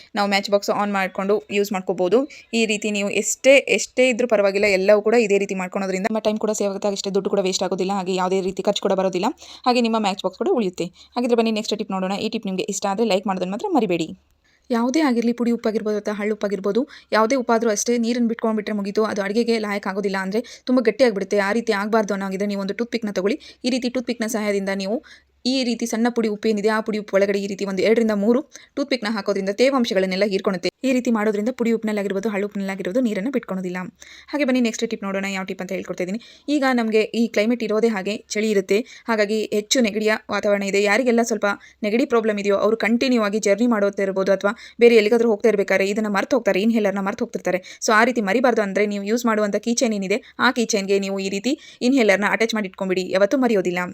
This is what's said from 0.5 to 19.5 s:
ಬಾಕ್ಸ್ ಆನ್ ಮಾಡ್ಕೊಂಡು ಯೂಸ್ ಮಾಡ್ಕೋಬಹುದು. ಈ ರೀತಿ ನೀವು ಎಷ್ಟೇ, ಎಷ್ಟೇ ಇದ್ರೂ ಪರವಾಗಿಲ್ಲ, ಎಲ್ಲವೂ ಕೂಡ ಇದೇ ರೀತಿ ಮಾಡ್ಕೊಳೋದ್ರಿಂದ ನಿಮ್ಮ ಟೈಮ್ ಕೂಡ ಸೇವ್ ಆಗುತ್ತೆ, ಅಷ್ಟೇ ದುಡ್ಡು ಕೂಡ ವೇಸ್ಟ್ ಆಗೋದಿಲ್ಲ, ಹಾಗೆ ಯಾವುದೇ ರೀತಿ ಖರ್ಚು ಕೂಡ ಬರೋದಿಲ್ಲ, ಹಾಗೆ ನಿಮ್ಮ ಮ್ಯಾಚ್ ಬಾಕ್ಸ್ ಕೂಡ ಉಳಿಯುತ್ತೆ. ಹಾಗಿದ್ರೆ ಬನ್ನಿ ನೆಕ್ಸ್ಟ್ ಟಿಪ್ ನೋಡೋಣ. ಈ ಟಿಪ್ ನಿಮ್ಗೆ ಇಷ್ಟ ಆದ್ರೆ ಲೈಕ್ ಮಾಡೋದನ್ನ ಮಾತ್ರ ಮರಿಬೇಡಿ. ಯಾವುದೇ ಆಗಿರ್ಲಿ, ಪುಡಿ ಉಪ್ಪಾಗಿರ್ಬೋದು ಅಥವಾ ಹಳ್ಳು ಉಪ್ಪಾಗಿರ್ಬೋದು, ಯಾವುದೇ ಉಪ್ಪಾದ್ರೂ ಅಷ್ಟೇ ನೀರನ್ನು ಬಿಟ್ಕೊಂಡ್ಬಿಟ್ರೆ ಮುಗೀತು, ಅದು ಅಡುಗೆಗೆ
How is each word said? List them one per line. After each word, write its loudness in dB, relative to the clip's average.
ಬಾಕ್ಸ್ 0
ಆನ್ 0
ಮಾಡ್ಕೊಂಡು 0
ಯೂಸ್ 0
ಮಾಡ್ಕೋಬಹುದು. 0
ಈ 2
ರೀತಿ -2
ನೀವು -2
ಎಷ್ಟೇ, 4
ಎಷ್ಟೇ 2
ಇದ್ರೂ 0
ಪರವಾಗಿಲ್ಲ, 2
ಎಲ್ಲವೂ 4
ಕೂಡ 2
ಇದೇ 4
ರೀತಿ -2
ಮಾಡ್ಕೊಳೋದ್ರಿಂದ -6
ನಿಮ್ಮ -2
ಟೈಮ್ 0
ಕೂಡ -2
ಸೇವ್ -2
ಆಗುತ್ತೆ, -2
ಅಷ್ಟೇ -6
ದುಡ್ಡು 0
ಕೂಡ 2
ವೇಸ್ಟ್ -2
ಆಗೋದಿಲ್ಲ, -2
ಹಾಗೆ -2
ಯಾವುದೇ 0
ರೀತಿ -4
ಖರ್ಚು 0
ಕೂಡ 2
ಬರೋದಿಲ್ಲ, 0
ಹಾಗೆ 2
ನಿಮ್ಮ 0
ಮ್ಯಾಚ್ -4
ಬಾಕ್ಸ್ -6
ಕೂಡ 0
ಉಳಿಯುತ್ತೆ. -2
ಹಾಗಿದ್ರೆ 0
ಬನ್ನಿ 0
ನೆಕ್ಸ್ಟ್ -4
ಟಿಪ್ -8
ನೋಡೋಣ. -4
ಈ -4
ಟಿಪ್ -6
ನಿಮ್ಗೆ -4
ಇಷ್ಟ -6
ಆದ್ರೆ 0
ಲೈಕ್ 0
ಮಾಡೋದನ್ನ -4
ಮಾತ್ರ -6
ಮರಿಬೇಡಿ. 0
ಯಾವುದೇ 0
ಆಗಿರ್ಲಿ, 0
ಪುಡಿ -2
ಉಪ್ಪಾಗಿರ್ಬೋದು -2
ಅಥವಾ -6
ಹಳ್ಳು -4
ಉಪ್ಪಾಗಿರ್ಬೋದು, -2
ಯಾವುದೇ 4
ಉಪ್ಪಾದ್ರೂ 0
ಅಷ್ಟೇ -2
ನೀರನ್ನು 0
ಬಿಟ್ಕೊಂಡ್ಬಿಟ್ರೆ -2
ಮುಗೀತು, 0
ಅದು -2
ಅಡುಗೆಗೆ 0